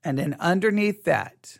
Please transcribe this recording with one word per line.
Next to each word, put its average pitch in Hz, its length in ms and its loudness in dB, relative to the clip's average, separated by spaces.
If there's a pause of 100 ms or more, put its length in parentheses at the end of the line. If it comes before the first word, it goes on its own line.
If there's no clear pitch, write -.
And 147 120 -4
then 147 240 -2
underneath 208 640 0
that - 540 -2